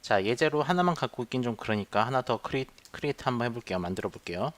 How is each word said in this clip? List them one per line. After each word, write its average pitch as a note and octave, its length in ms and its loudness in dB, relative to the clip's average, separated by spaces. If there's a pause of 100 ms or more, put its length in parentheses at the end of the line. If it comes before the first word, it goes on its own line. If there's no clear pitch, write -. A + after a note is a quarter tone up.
자, G2+ 220 2
예제로 D3 380 2
하나만 F3+ 320 4
갖고 B2+ 300 -4
있긴 B2+ 180 -2
좀 A#2+ 140 0
그러니까 G#2+ 500 0
하나 B2+ 160 0
더 A#2 200 0
크리-, - 260 -2 (240)
크리에이트 - 320 -4
한번 A#2+ 240 0
해볼게요. A#2 320 -4
만들어 F#2 300 -2
볼게요. F#2 480 -4